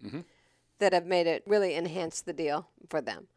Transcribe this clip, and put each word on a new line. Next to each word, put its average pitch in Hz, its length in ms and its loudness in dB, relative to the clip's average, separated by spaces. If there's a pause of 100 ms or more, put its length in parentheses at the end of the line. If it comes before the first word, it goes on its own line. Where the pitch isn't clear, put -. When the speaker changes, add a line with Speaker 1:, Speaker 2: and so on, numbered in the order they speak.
Speaker 1:
Mm-hmm. 117 180 -8 (580)
Speaker 2:
that 190 140 4
have 175 120 2
made 175 220 2
it 160 180 0
really 196 300 2
enhance 170 460 -4
the 175 120 -8
deal 151 360 -4 (200)
for 156 120 -2
them. 110 360 -8